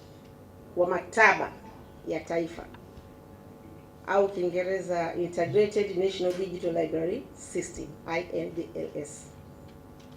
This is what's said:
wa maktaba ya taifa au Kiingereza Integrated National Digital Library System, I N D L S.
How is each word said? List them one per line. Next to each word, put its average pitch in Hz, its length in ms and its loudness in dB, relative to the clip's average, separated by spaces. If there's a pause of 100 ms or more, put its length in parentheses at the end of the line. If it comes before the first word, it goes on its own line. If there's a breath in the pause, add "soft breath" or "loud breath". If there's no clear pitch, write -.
(760)
wa 175 100 6
maktaba 185 640 6 (560)
ya 165 120 0
taifa 165 460 0 (1400)
au 196 220 6
Kiingereza 180 880 0
Integrated 196 800 4
National 180 360 2
Digital 175 480 0
Library 165 420 0 (140)
System, - 480 -6 (220)
I 170 260 0
N 170 220 0
D 165 200 -4
L 160 260 -4
S. - 200 -10 (960)